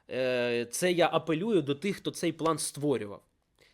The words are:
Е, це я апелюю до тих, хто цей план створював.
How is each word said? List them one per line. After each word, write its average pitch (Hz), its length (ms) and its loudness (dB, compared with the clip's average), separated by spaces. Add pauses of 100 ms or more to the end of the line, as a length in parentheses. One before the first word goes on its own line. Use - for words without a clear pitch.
Е, 120 640 0
це 180 200 0
я 165 220 4
апелюю 165 480 2
до 139 140 -2
тих, 196 220 -4
хто - 140 -6
цей 165 200 -2
план 156 260 0
створював. 123 640 -2 (520)